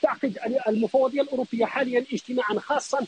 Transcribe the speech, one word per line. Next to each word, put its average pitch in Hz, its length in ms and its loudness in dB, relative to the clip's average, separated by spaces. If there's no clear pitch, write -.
تعقد 269 440 0
ال-، 247 220 0
المفوضية 247 520 2
الأوروبية 254 440 0
حاليا 254 480 0
اجتماعا 247 460 -2
خاصا 277 500 0